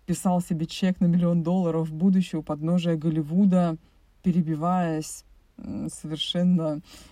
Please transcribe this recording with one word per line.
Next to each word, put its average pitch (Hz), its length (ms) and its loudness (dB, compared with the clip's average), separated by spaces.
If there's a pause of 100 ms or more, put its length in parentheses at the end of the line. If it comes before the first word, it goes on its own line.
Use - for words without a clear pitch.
писал 180 360 0
себе 165 240 -4
чек - 340 -2
на 190 60 2
миллион 175 360 2
долларов 165 460 0
в 156 60 -8
будущее 180 460 2
у 151 40 -6
подножия 165 540 -2
Голливуда, 165 800 2 (460)
перебиваясь, 165 1000 -2 (340)
м, - 320 -8
совершенно 160 920 0 (300)